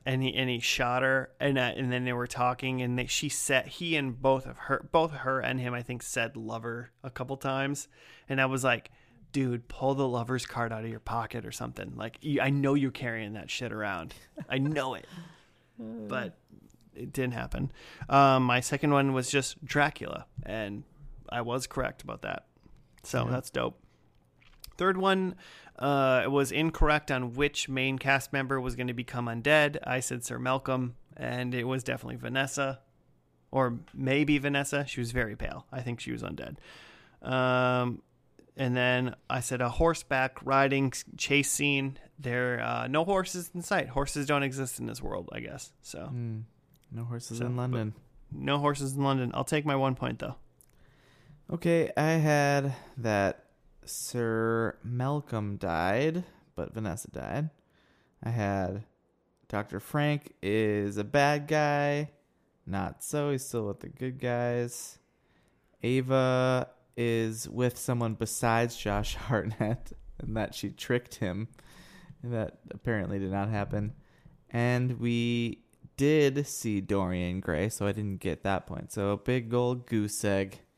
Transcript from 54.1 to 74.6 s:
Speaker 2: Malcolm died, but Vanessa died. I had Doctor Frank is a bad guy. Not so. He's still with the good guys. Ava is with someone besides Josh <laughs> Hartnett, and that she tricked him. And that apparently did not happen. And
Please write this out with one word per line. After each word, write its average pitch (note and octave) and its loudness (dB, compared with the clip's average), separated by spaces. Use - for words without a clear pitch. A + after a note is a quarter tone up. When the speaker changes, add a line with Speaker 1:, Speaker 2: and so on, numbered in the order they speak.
Speaker 2:
Malcolm B2 -2
died, G2+ 2
but - -6
Vanessa G#2+ -6
died. G2+ -4
I A2+ -2
had G2 0
Doctor G#2 -4
Frank D3 0
is G#2 2
a G#2 0
bad C#3+ 2
guy. D3 2
Not F#2 -4
so. C#3+ 0
He's C3 -2
still A2+ -4
with G2+ -6
the - -12
good C3 -8
guys. A#2+ -2
Ava B2+ 2
is A2+ 0
with B2 2
someone A#2 -2
besides A#2 0
Josh G#2 -2
<laughs> - -6
Hartnett, A2 0
and A2 -6
that A2 -2
she G2+ -6
tricked - -2
him. G2+ -4
And A#2+ -6
that A2+ -4
apparently G2+ -2
did F#2+ -2
not G2 -2
happen. G#2 -2
And B2 2